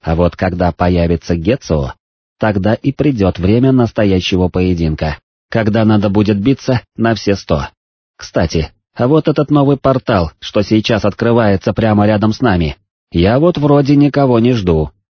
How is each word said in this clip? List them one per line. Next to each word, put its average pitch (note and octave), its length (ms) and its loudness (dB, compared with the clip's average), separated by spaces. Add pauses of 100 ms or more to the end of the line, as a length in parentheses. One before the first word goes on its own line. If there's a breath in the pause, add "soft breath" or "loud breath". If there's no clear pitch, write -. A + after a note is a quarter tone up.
А E2 140 -4
вот F2 200 0
когда F2 360 -2
появится F2 640 -2
Гецуо, D#2+ 600 -4 (440)
тогда G#2 340 0
и C3+ 180 -4
придет A#2+ 460 -2
время A2+ 340 2
настоящего G2+ 760 0
поединка, E2 720 -2 (300)
когда A2 340 0
надо G#2+ 260 2
будет G#2 300 0
биться B2+ 420 -2 (140)
на A2+ 180 0
все G2+ 220 -2
сто. D2 320 -4 (500)
Кстати, E2+ 540 -4 (240)
а A#2+ 120 -2
вот D3+ 200 2
этот D3+ 240 0
новый C#3+ 260 2
портал, A#2+ 640 -2
что - 220 -4
сейчас G#2+ 440 0
открывается A2 680 0
прямо G#2 340 2
рядом G#2+ 240 0
с - 100 -6
нами, F2 360 0 (340)
я F#2+ 280 2
вот E3+ 180 2
вроде C#3+ 380 2
никого C#3 440 2
не A#2+ 140 2
жду, E2+ 380 -2 (180)